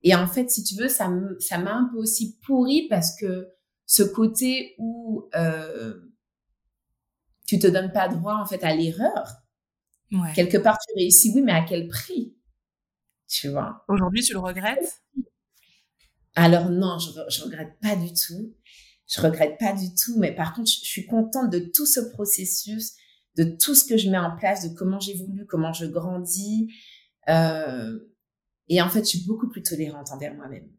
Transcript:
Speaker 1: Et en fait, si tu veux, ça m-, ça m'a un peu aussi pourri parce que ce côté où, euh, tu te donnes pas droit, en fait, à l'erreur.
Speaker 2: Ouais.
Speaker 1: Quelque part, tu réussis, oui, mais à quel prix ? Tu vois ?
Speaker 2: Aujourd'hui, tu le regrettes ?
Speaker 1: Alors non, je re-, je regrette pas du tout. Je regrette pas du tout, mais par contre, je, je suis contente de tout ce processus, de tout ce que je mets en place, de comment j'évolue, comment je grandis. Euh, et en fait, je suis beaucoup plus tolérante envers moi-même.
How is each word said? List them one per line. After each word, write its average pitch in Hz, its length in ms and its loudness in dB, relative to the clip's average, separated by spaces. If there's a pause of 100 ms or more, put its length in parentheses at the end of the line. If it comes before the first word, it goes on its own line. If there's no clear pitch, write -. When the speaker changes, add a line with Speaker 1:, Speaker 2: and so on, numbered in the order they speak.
Speaker 1:
Et 180 100 8
en 180 140 4
fait, 247 240 -2
si 202 120 -2
tu 190 120 -4
veux, 233 140 -2
ça 220 160 0
m-, 185 340 -2
ça - 180 -4
m'a 190 160 -2
un 247 180 2
peu 233 60 -8
aussi 220 480 -2
pourri 269 440 4
parce 175 260 2
que 185 320 -4 (400)
ce - 160 6
côté 247 760 0
où, 226 580 -8
euh, 160 640 -4 (1500)
tu 196 120 2
te 202 80 6
donnes 185 240 2
pas 190 160 2
droit, 180 280 -2
en 208 100 -4
fait, 190 180 -6
à 160 100 2
l'erreur. 170 540 0 (840)
Speaker 2:
Ouais. 175 240 0
Speaker 1:
Quelque 180 220 4
part, 214 200 4 (100)
tu - 100 -10
réussis, 196 380 6
oui, 277 60 6
mais 240 100 4
à 165 160 4
quel 170 220 -4
prix ? - 440 -6 (920)
Tu - 220 -4
vois ? - 400 -6
Speaker 2:
Aujourd'hui, 196 320 2
tu 247 100 0
le 196 80 -4
regrettes ? 190 640 -4 (1300)
Speaker 1:
Alors 170 340 6
non, 175 280 0
je 165 120 -6
re-, 156 200 -12
je - 140 -4
regrette 160 380 -12
pas 208 160 0
du 175 160 -2
tout. 190 420 -6 (520)
Je - 120 -6
regrette 156 400 2
pas 202 140 2
du 196 200 -4
tout, 233 240 0
mais 175 160 2
par 165 200 -4
contre, 226 180 -2
je, - 80 0
je - 100 -8
suis 185 160 -6
contente 226 460 0
de 175 80 0
tout 170 260 -2
ce 269 140 2 (140)
processus, 208 800 -4 (420)
de 165 80 2
tout 165 320 0
ce - 80 6
que 226 140 2
je 190 120 2
mets 190 80 4
en 170 200 -2
place, 190 320 -2
de 170 40 -10
comment 196 280 -4
j'évolue, 196 440 -8
comment 160 280 -2
je 165 140 -6
grandis. 185 840 -4 (540)
Euh, 156 720 0 (680)
et 175 120 4
en 175 80 2
fait, 220 120 2
je - 160 0
suis 180 80 -4
beaucoup 220 240 -2
plus 180 120 -12
tolérante 147 500 -6
envers 143 240 -10
moi-même. - 440 -16